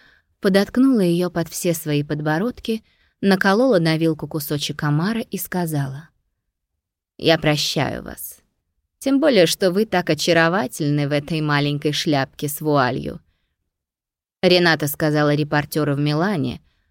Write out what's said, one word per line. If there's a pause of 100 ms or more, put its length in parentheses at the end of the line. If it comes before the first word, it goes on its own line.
(400)
подоткнула
её
под
все
свои
подбородки, (380)
наколола
на
вилку
кусочек
омара
и
сказала: (1120)
"Я
прощаю
вас. (600)
Тем
более,
что
вы
так
очаровательны
в
этой
маленькой
шляпке
с
вуалью. (1200)
Рената
сказала
репортёру
в
Милане, (280)